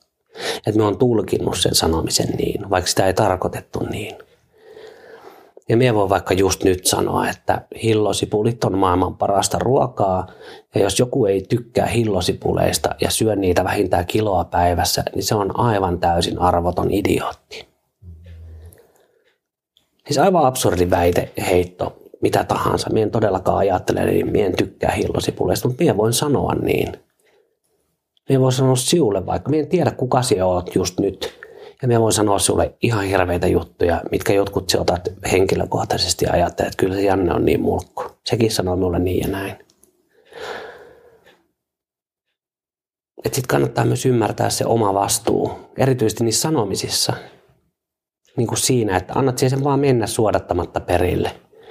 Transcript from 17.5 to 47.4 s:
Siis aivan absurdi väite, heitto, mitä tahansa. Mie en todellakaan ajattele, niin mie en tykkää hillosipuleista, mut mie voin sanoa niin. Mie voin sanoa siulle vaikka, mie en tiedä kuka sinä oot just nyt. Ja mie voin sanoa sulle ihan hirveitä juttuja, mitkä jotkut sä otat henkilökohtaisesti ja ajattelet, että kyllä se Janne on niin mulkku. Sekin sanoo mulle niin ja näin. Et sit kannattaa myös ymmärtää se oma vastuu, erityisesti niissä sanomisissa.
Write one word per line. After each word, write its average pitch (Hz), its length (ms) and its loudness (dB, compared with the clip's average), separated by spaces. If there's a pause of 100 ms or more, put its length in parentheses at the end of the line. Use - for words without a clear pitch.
Siis - 120 -4
aivan 170 280 4
absurdi 90 440 2
väite, 90 420 2 (180)
heitto, 90 500 0 (220)
mitä 101 220 2
tahansa. - 460 -2
Mie 107 140 2
en 104 80 -2
todellakaan 95 460 0
ajattele, 95 480 0
niin 95 260 0
mie 101 140 2
en 90 100 -2
tykkää - 360 -2
hillosipuleista, - 760 -2
mut 123 120 -4
mie 110 180 2
voin 110 160 2
sanoa 120 400 0
niin. - 400 -2 (1400)
Mie 135 100 4
voin 131 140 4
sanoa 131 220 4
siulle 110 500 2
vaikka, 92 240 -4
mie 156 100 2
en 143 80 -2
tiedä 160 240 2
kuka 127 300 0
sinä 95 240 2
oot 90 300 0
just 92 240 -2
nyt. - 440 -4 (380)
Ja 131 60 -2
mie 117 120 4
voin 110 140 4
sanoa 101 260 2
sulle 87 420 0
ihan 110 220 0
hirveitä 90 440 0
juttuja, 87 540 0 (100)
mitkä - 220 0
jotkut 98 360 0
sä 95 120 2
otat 90 280 -2 (220)
henkilökohtaisesti - 920 0
ja 80 80 0
ajattelet, 87 380 0
että - 80 -10
kyllä 95 160 0
se 98 60 -2
Janne 95 320 2
on 80 120 0
niin 78 160 2
mulkku. - 420 -4 (220)
Sekin 113 260 0
sanoo 92 240 -2
mulle 90 240 0
niin 90 220 0
ja - 60 -2
näin. 98 280 -6 (3750)
Et - 80 -4
sit 131 140 -4
kannattaa 135 380 0
myös 123 200 0
ymmärtää 110 440 0
se - 160 -2
oma 107 280 2
vastuu, 98 580 0 (260)
erityisesti 120 460 0
niissä 113 180 0
sanomisissa. 123 720 -2 (1200)